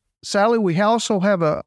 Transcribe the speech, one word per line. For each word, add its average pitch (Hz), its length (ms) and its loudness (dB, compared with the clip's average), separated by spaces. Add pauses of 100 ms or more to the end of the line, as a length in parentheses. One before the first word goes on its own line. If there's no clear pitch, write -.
(220)
Sally, 226 360 0
we 180 220 0
also 220 380 0
have 190 220 0
a 151 260 -2